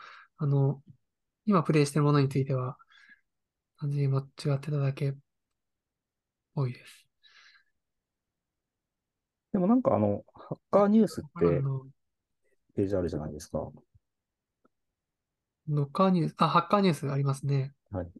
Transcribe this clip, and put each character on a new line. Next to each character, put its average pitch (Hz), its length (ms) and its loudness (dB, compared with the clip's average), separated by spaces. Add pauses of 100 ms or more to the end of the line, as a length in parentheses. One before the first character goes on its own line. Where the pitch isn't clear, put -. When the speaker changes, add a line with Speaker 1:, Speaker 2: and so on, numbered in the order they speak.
(360)
Speaker 1:
あ 151 100 -4
の、 139 360 0 (640)
今 190 160 4
プ 170 100 -2
レ 151 100 4
イ 143 40 0
し 143 60 -6
て 156 80 0
る - 20 2
も 147 80 4
の 147 100 4
に 135 80 2
つ 139 100 -4
い 135 60 0
て 139 100 -4
は、 127 220 -6 (1000)
単 143 140 -6
純 143 180 -2
に 135 60 0
間 135 60 0
違 139 360 -4
っ 139 40 -4
て 147 100 -10
た 147 80 -2
だ 139 140 0
け 139 180 -4
っ 139 40 -6 (1400)
ぽ 135 140 -2
い 123 40 -8
で - 140 -20
す。 - 220 -20 (2500)
Speaker 2:
で 208 60 0
も 180 80 0
な 233 80 4
ん 262 80 2
か 110 120 2
あ 101 40 2
の、 101 340 0
ハ - 220 -14
ッ - 40 -14 (120)
カ 202 140 4
ー - 20 2
ニ 220 140 6
ュ 214 40 6
ー - 40 0
ス - 140 -12
っ - 20 -10
て 170 200 -4
Speaker 1:
わ 170 60 6
か 147 60 2
る 139 60 0
な。 135 200 -4 (920)
Speaker 2:
ペ 104 80 0
ー - 20 -2
ジ 98 100 -2
あ 90 40 0
る 85 80 -2
じ 76 80 -8
ゃ - 20 -4
な 76 100 -10
い - 40 -12
で 76 80 -12
す - 80 -18
か。 - 240 -8 (2000)
Speaker 1:
ノ 147 180 -2
ッ 139 60 -12
カ 190 140 2
ー 190 40 4
ニ 175 120 2
ュ - 40 0
ー - 20 -2
ス、 - 100 -14
あ、 165 100 2
ハ 170 120 2
ッ - 80 -2
カ 208 100 2
ー - 20 2
ニ 190 100 4
ュ - 20 4
ー - 20 0
ス 139 160 -6
あ 139 60 -2
り 139 80 0
ま 139 100 0
す 139 120 -8
ね。 135 260 -2 (180)
Speaker 2:
は 90 120 -6
い。 90 180 -12